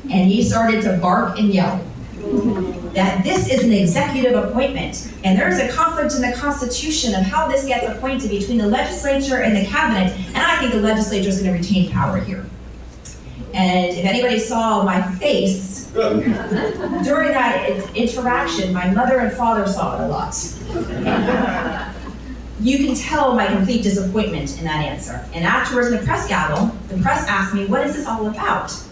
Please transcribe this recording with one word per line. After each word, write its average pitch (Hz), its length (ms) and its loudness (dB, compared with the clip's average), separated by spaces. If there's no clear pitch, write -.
and 190 280 4
he 233 100 4
started 226 420 2
to 185 160 2
bark 190 380 2
and 208 120 4
yell - 340 2
that 190 320 0
this 370 260 2
is 262 140 4
an 226 80 6
executive 208 680 2
appointment, - 680 -4
and 190 120 6
there's - 220 2
a - 80 0
conflict 311 480 0
in 254 60 0
the 247 160 0
Constitution 277 760 -2
of 190 100 2
how 294 260 0
this 269 160 2
gets 247 280 0
appointed 254 360 -4
between 202 280 0
the 208 100 2
legislature 269 760 0
and 214 120 4
the 196 120 2
cabinet, 220 480 2
and - 80 -6
I 330 220 2
think 247 120 0
the 208 80 2
legislature 208 480 2
is 185 140 0
gonna 185 160 2
retain 180 340 2
power 123 300 2
here. - 240 -6
And 185 420 2
if 180 100 -2
anybody 240 320 2
saw 220 460 2
my 190 180 2
face - 760 0
during 233 380 2
that 294 1400 0
in-, 190 260 -4
interaction, 233 760 0
my 185 200 0
mother 254 280 4
and 220 160 0
father 214 360 2
saw - 240 -2
it - 100 -4
a - 20 -2
lot. - 280 -4
You 254 200 2
can 254 160 2
tell 269 400 2
my 208 100 2
complete 190 380 2
disappointment 185 760 0
in 165 80 -8
that 156 180 -2
answer. - 400 -8
And 170 120 -2
afterwards 247 440 0
in 233 80 2
the 190 60 -2
press - 240 0
gavel, 180 480 0
the 185 140 -4
press - 260 2
asked 196 260 0
me, 196 120 0
"What 262 200 2
is 285 100 -2
this 294 120 -6
all 214 200 -2
about?" - 460 -2